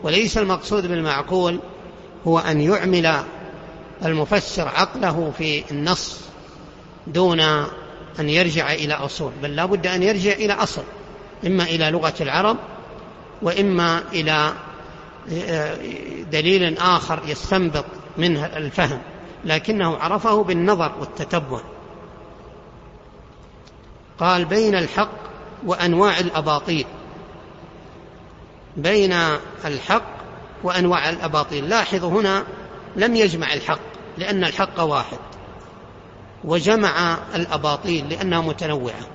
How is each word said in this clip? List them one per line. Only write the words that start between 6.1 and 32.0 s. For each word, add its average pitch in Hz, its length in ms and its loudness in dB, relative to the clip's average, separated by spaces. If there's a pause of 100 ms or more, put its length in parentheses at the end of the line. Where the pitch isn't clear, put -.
دون 170 320 4 (800)
أن 151 100 0
يرجع 156 440 4
إلى 151 200 0
أصول، 139 380 -4 (100)
بل 143 140 -4
لا 160 100 2
بد 185 220 0
أن 180 160 2
يرجع 202 280 4
إلى 202 220 2
أصل، 190 300 -2 (640)
إما 180 180 4
إلى 165 280 2
لغة 160 300 2
العرب 175 360 2 (840)
وإما 175 640 2 (100)
إلى، 156 400 2 (760)
آه، 160 460 -2 (540)
دليل 165 460 4
آخر 170 500 2
يستنبط 151 580 0 (320)
منه 160 280 2
الفهم، 147 560 -2 (440)
لكنه 165 520 2
عرفه 208 460 2
بالنظر 175 560 2
والتتبع. 139 600 -4 (2500)
قال: 175 260 4
"بين 208 300 4
الحق 160 360 2 (540)
وأنواع 175 540 4
الأباطيل"، 156 680 0 (1900)
بين 190 360 4 (520)
الحق 160 500 0 (480)
وأنواع 175 460 4
الأباطيل. 151 600 -2
لاحظوا 190 400 2